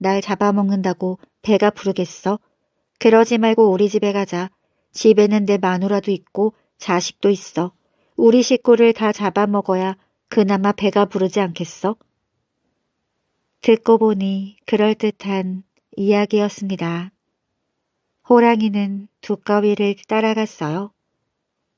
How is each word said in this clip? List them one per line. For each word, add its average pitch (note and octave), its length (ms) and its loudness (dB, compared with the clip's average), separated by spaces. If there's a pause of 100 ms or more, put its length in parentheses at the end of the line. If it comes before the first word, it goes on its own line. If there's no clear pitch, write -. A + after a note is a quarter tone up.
날 G3 200 0
잡아먹는다고 G3 1000 -2 (220)
배가 G#3 300 2
부르겠어? F#3+ 680 -6 (600)
그러지 A3+ 400 4
말고 A3 320 2
우리 F#3+ 180 0
집에 G#3 240 -2
가자. F#3+ 380 -6 (400)
집에는 G#3 560 2
내 G3+ 100 2
마누라도 G3 540 -2
있고 G3 420 -4 (240)
자식도 - 540 -2
있어. F3+ 420 -4 (440)
우리 A#3 260 4
식구를 A#3 500 4
다 A3 200 -2
잡아먹어야 G3 840 -2 (320)
그나마 G3+ 440 0
배가 G3+ 340 0
부르지 F#3+ 340 -2
않겠어?" F3+ 560 -6 (1700)
듣고 A3+ 340 4
보니 G3 680 -2
그럴듯한 G3+ 960 -2 (340)
이야기였습니다. G3 1160 -2 (1160)
호랑이는 G#3+ 800 2 (140)
두꺼비를 G#3 760 -2 (100)
따라갔어요. G#3+ 880 -4 (840)